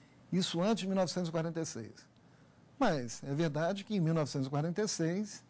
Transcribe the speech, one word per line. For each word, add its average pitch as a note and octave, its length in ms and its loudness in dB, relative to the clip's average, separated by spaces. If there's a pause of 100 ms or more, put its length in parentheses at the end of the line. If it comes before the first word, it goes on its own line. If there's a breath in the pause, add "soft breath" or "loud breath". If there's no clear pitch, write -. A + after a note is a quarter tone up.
(320 loud breath)
Isso E3+ 300 0
antes G#3+ 200 2
de F#3+ 60 -4
mil F#3+ 80 0
novecentos F3+ 320 0
e D#3+ 40 -4
quarenta E3 280 -2
e D#3+ 60 -2
seis. A2 420 -10 (720 loud breath)
Mas D3+ 420 0
é C#3 120 -4
verdade E3 500 0
que G#3+ 120 -4
em G3 40 2
mil D#3+ 140 4
novecentos C#3+ 340 0
e - 20 -8
quarenta D#3+ 320 0
e G#3+ 60 2
seis F3+ 640 -2